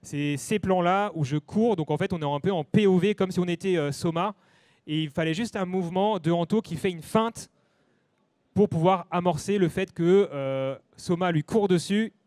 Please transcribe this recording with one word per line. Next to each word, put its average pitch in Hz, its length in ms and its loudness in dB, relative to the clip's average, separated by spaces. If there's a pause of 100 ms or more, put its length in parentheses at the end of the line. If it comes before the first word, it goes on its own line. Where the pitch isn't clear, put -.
C'est 147 380 -4
ces 214 200 -2
plans-là 185 560 2
où 156 80 -4
je 139 140 -2
cours. 214 400 0
Donc 156 140 -4
en 151 80 0
fait, 190 160 -2
on 160 80 -6
est - 20 -6
un 143 160 -2
peu 180 100 0
en 165 140 -2
P 208 220 4
O 190 100 6
V, 196 180 4
comme 190 160 -2
si 180 80 -4
on 180 60 0
était, 180 320 -2
euh, 143 160 0
Soma. 175 420 -4 (520)
Et 151 160 -2
il 151 80 -6
fallait 160 240 -2
juste 208 220 -6
un 190 100 -2
mouvement 185 540 -2
de 156 100 -2
Anto 170 320 2
qui 170 140 -10
fait 190 140 -2
une 165 120 -10
feinte 220 480 -2 (1040)
pour 202 160 4
pouvoir 175 400 2
amorcer 175 480 -2
le 180 100 2
fait 185 240 -4
que, 175 400 4
euh, 135 460 -4 (180)
Soma 175 360 -2
lui 151 120 0
court 208 240 0
dessus 196 460 0 (120)